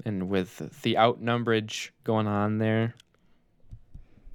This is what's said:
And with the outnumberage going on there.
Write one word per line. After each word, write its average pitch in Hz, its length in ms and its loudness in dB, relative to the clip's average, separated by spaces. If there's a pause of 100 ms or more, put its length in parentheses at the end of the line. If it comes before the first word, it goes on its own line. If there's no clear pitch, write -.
And 95 240 -2
with 92 540 -4
the 113 160 2
outnumberage 117 920 0 (120)
going 110 220 2
on 104 320 0
there. 110 360 0 (1400)